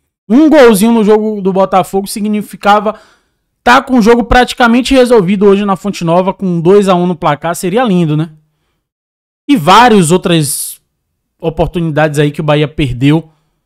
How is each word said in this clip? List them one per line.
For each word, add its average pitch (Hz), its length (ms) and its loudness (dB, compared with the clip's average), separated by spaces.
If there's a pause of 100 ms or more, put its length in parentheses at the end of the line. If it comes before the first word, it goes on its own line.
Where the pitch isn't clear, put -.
(280)
Um 285 200 4
golzinho 233 440 4
no 226 100 0
jogo 214 380 0
do 190 120 -2
Botafogo 190 540 -2
significava 208 920 -4 (640)
tá 247 200 2
com 254 160 -2
o 226 40 4
jogo 233 220 2
praticamente 247 680 0
resolvido 214 520 2
hoje 196 180 0
na 196 100 -4
Fonte 190 300 -8
Nova, 180 300 -2
com 180 260 -6
dois 190 260 2
a 190 80 2
um 175 120 0
no 180 100 -4
placar, 165 380 -4
seria 190 280 -4
lindo, 175 340 0
né? 151 140 -4 (1200)
E 285 80 2
várias 196 540 2
outras 170 680 -2 (580)
oportunidades 156 800 -4
aí 147 120 0
que 147 120 -8
o - 20 -8
Bahia 151 240 0
perdeu 143 600 -2 (360)